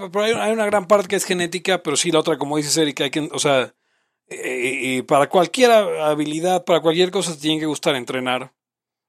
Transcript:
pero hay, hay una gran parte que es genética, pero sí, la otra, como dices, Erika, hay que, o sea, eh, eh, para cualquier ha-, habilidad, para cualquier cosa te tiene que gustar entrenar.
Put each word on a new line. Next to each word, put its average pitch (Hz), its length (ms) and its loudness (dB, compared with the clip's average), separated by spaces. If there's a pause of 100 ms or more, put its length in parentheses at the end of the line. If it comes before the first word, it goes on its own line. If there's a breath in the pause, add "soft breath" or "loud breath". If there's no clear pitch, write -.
(120)
pero 202 120 0
hay, 220 100 2
hay 208 180 -2
una 220 140 0
gran 208 220 0
parte 202 200 4
que 196 80 -4
es 185 100 -2
genética, 180 580 -2
pero 143 140 -2
sí, 170 140 0
la 156 80 4
otra, 156 180 0
como 143 200 -4
dices, 147 200 -2
Erika, 156 280 0
hay 135 60 -4
que, 151 200 -4
o 135 80 -6
sea, 131 340 0 (540)
eh, 127 680 -4
eh, 123 60 -4
para 139 240 2
cualquier 185 440 4
ha-, 165 380 2
habilidad, 156 560 0
para 165 160 4
cualquier 170 300 2
cosa 175 220 -2
te 143 80 -18
tiene 156 180 -2
que 156 60 -4
gustar 151 300 -2
entrenar. 127 580 -4 (560)